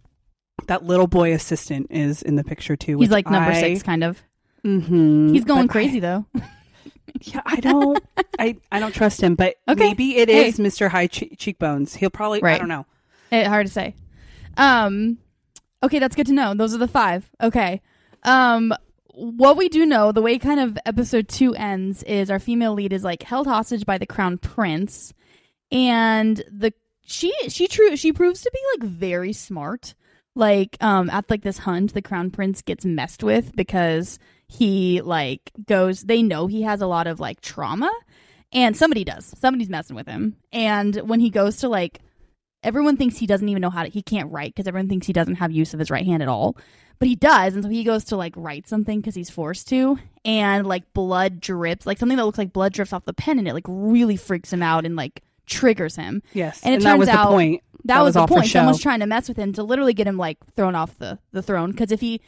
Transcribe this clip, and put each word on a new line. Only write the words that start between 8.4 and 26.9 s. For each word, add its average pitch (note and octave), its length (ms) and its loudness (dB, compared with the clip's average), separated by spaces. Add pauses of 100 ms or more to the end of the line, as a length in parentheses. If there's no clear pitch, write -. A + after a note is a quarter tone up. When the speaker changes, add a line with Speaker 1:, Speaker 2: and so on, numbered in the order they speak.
Speaker 1:
I G3+ 100 -2
don't G#3+ 140 -4
trust G#3+ 260 2
him, F3 140 4
but F#3 220 0 (120)
Speaker 2:
Okay. G#3 200 6
Speaker 1:
maybe B3 280 0
it A#3 120 6
Speaker 2:
Hey. A3+ 200 8
Speaker 1:
is A3+ 100 -4
Mister G3+ 300 0
High F3+ 200 0
che-, - 280 -10
Cheekbones. D3 580 -4
He'll F#3+ 160 -2
probably, G#3+ 320 -4
I F#3 40 4
Speaker 2:
Right. D#3+ 120 4
Speaker 1:
don't F3 100 -6
know. D3 180 -8 (440)
Speaker 2:
It, A3+ 160 2
hard G#3 200 0
to F#3 60 -8
say. - 220 -8 (640)
Um, A3+ 600 2 (640)
okay, C#4+ 160 2
that's C4 180 -2
good C#4+ 100 0
to C4+ 60 2
know. B3 220 0
Those A3 200 -2
are A#3 40 -4
the A#3 100 0
five. G3 400 0 (120)
Okay. G#3 400 0 (420)
Um, A#3 500 4 (420)
what A#3+ 420 4
we F4+ 120 2
do D#4+ 160 4
know, A3 280 4
the G#3+ 100 2
way A#3 160 2
kind C#4+ 200 0
of A#3+ 280 -2
episode A3+ 420 -2
two B3 260 2
ends F#3+ 500 -6
is G3+ 260 -2
our F#3+ 80 -2
female A#3 340 -2
lead G3+ 200 -4
is, G3 120 -4
like, F3 200 -6
held C4+ 220 -4
hostage A3 380 -2
by F#3+ 140 -2
the G3 80 -8
crown F3+ 320 -4
prince, - 760 -6 (580)
and A3+ 800 2
the, G#3 220 -4 (320)